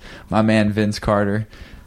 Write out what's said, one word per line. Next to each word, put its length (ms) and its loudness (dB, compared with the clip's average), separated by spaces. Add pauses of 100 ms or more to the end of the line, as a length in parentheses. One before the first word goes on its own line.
(300)
My 120 2
man 300 4
Vince 260 0
Carter, 480 0 (400)